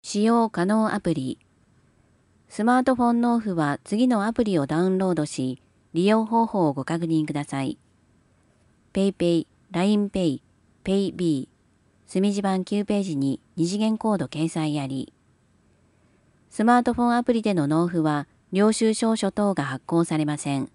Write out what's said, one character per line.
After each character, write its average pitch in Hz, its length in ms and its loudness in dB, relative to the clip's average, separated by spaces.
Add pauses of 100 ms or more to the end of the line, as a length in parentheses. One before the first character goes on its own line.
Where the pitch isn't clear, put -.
使 202 140 0
用 226 260 4
可 180 160 -2
能 220 280 2
ア 208 80 -4
プ 165 140 0
リ。 131 220 -6 (1080)
ス - 160 -6
マ 247 160 4
ー 254 40 0
ト 262 120 2
フ 240 140 2
ォ - 20 2
ン 233 80 2
納 240 200 2
付 214 120 -4
は 151 320 0
次 233 240 0
の 214 180 2
ア 226 60 -2
プ 233 140 0
リ 196 120 2
を 143 80 2
ダ 156 160 0
ウ 185 80 2
ン 185 80 2
ロ 185 140 2
ー - 40 2
ド 151 100 0
し、 131 360 -6 (320)
利 175 140 2
用 220 180 4
方 226 200 2
法 190 240 0
を - 20 -2
ご 135 140 -6
確 170 220 -2
認 160 200 0
く 156 60 -6
だ 143 100 -4
さ 139 200 -6
い。 127 140 -6 (1160)
PayPay、 175 540 0 (220)
ラ 175 140 -2
イ 208 140 2
ン 202 120 -2
ペ 185 180 -2
イ、 135 160 -4 (420)
ペ 196 220 0
イ - 40 -6
ビ 156 400 -2
ー、 - 580 -20
墨 196 220 0
字 202 100 -4
盤 190 220 -2
九 202 220 -4
ペ 202 160 -2
ー - 20 -4
ジ 175 140 -4
に 139 240 -2 (160)
二 170 100 0
次 196 120 -4
元 220 180 0
コ 220 160 -2
ー 196 40 -2
ド 135 100 -4
掲 156 200 -4
載 156 320 -2
あ 139 80 -6
り。 135 240 -8 (1400)
ス - 140 -4
マ 240 160 6
ー 240 40 0
ト 240 100 -2
フ 240 80 -2
ォ 240 60 2
ン 240 100 2
ア 240 80 -2
プ 247 80 2
リ 226 80 0
で 214 120 0
の 151 140 0
納 160 200 2
付 175 120 -2
は、 151 280 0 (260)
領 208 180 4
収 220 220 0
証 226 240 0
書 196 140 -2
等 202 220 0
が 143 120 -2
発 135 220 -8
行 170 180 2
さ 165 100 -4
れ 156 80 0
ま 147 140 -2
せ 143 200 -4
ん。 - 180 -6